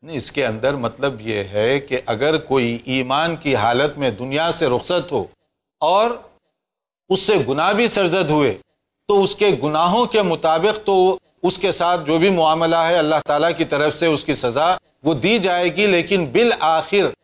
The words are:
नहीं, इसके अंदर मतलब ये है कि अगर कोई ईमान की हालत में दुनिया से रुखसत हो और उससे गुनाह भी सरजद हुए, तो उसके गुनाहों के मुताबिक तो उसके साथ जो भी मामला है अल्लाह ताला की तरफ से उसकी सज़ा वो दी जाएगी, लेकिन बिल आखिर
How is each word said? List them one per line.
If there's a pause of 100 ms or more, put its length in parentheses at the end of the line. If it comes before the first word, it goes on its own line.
नहीं,
इसके
अंदर
मतलब
ये
है
कि (100)
अगर
कोई
ईमान
की
हालत
में
दुनिया
से
रुखसत
हो (520)
और (800)
उससे
गुनाह
भी
सरजद
हुए, (600)
तो
उसके
गुनाहों
के
मुताबिक
तो (240)
उसके
साथ
जो
भी
मामला
है
अल्लाह
ताला
की
तरफ
से
उसकी
सज़ा (340)
वो
दी
जाएगी,
लेकिन
बिल
आखिर (120)